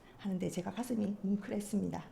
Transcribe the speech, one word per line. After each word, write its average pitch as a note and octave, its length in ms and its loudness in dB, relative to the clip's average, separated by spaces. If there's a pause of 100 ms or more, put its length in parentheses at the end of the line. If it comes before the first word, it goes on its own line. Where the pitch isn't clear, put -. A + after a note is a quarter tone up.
(180)
하는데 F#3 320 0
제가 F3+ 220 -2
가슴이 A3 500 0
뭉클했습니다. G3+ 920 0